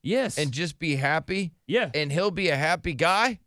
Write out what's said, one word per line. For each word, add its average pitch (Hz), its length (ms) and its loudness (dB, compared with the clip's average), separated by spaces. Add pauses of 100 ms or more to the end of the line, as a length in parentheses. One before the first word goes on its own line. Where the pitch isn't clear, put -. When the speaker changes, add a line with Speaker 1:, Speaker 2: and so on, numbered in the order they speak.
Speaker 1:
Yes. 226 360 0
Speaker 2:
and 147 140 -2
just 151 260 -4
be 151 180 0
happy, 160 560 -2 (140)
Speaker 1:
Yeah. 196 280 0
Speaker 2:
and 147 160 -2
he'll 180 200 0
be 180 180 0
a 143 80 2
happy 160 380 0
guy. 190 520 2